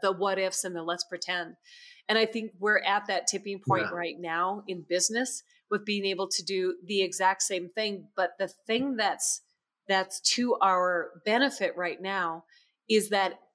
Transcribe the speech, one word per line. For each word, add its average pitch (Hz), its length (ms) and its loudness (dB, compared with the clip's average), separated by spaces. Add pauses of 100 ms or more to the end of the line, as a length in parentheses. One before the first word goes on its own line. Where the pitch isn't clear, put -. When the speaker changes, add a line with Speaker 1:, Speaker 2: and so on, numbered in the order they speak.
Speaker 1:
the 196 100 2
what 190 280 0
ifs 190 240 -2
and 180 120 -6
the 165 80 -6
let's 170 200 -2
pretend. 175 520 -6 (520)
And 214 100 4
I 220 80 6
think 220 320 -4
we're 208 240 4
at 202 260 0
that 190 200 0
tipping 196 380 -4
point 180 260 2
Speaker 2:
Yeah. 175 60 -6
Speaker 1:
right 170 200 -4
now 175 500 -2
in 180 200 -8
business 220 560 0 (260)
with 208 160 -2
being 202 200 -2
able 190 240 -2
to 185 140 -4
do 185 320 -2 (100)
the 196 160 0
exact 190 400 2
same 180 280 -2
thing. 208 460 -6
But 180 240 0
the 190 80 -2 (180)
thing 254 300 0
that's, - 460 -2 (460)
that's 190 320 0 (160)
to 240 260 2
our 180 480 4 (160)
benefit 233 520 2
right 175 240 -4
now 180 420 -4 (460)
is 208 200 4
that 196 300 2 (160)